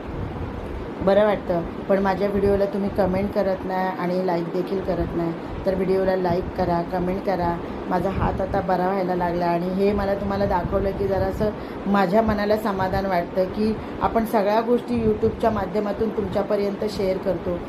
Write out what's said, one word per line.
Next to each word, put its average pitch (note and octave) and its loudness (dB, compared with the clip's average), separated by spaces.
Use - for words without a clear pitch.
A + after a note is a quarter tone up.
बरं G3 6
वाटतं. F#3 0
पण G3 4
माझ्या G3 2
व्हिडिओला G3 2
तुम्ही G3+ -2
कमेंट F#3+ 0
करत F#3+ 0
नाही F#3 0
आणि F3+ 0
लाईक F3 0
देखील F3+ -2
करत E3+ -2
नाही, E3+ 0
तर F#3+ 2
व्हिडिओला F#3 2
लाईक F#3 0
करा, F3 2
कमेंट F3+ -2
करा. F3 0
माझा F#3 0
हात F#3 0
आता F#3+ 0
बरा F3+ 2
व्हायला F#3 0
लागला F3 0
आणि E3+ 0
हे G3 2
मला G3 0
तुम्हाला G3 0
दाखवलं G3 0
की F#3+ -2
जरासं F#3+ 0
माझ्या G3 4
मनाला G#3+ 2
समाधान G3 0
वाटतं F#3 0
की G#3+ 0
आपण A3 2
सगळ्या G#3+ 2
गोष्टी A#3+ 0
YouTube-च्या G#3+ 2
माध्यमातून G#3 -2
तुमच्यापर्यंत G3+ 0
शेअर F#3+ 0
करतो. F3 -2